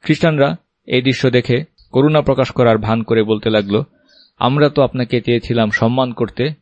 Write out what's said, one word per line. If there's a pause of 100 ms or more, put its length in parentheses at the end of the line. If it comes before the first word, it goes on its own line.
খ্রিস্টানরা (300)
এই
দৃশ্য
দেখে (280)
করুণা
প্রকাশ
করার
ভান
করে
বলতে
লাগল, (560)
"আমরা
তো
আপনাকে
চেয়েছিলাম
সম্মান
করতে (120)